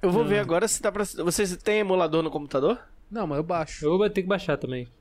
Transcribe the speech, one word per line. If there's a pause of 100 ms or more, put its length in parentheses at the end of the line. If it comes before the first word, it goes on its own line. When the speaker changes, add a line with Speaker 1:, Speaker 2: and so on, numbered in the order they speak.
Speaker 1:
Eu
vou
Speaker 2:
Não.
Speaker 1:
ver
agora
se
dá
pra...
Vocês
têm
emulador
no
computador? (320)
Speaker 3:
Não,
mas
eu
baixo.
Speaker 2:
Eu
vou
ter
que
baixar
também. (120)